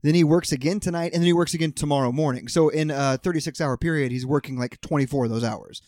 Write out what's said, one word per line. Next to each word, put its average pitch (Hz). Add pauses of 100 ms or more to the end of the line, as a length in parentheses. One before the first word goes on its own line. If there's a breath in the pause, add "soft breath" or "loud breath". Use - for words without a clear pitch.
then 151
he 175
works 160
again 151
tonight, 170
and 170
then 175
he 175
works 170
again 160
tomorrow 139
morning. 131
So 160
in 151
a 139
thirty-six 165
hour 135
period, 151
he's 127
working, 131
like, 123
twenty-four 139
of 113
those 117
hours. -